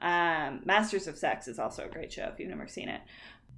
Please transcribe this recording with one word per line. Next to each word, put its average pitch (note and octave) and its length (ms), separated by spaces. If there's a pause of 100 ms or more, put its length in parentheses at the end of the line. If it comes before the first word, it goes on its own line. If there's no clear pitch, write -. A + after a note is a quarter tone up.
Um, E3 640
Masters G3+ 420
of D3 100
Sex - 300
is A#2 120
also - 260
a - 40
great - 240
show - 200
if - 60
you've - 100
never D2 180
seen - 220
it. - 120 (560)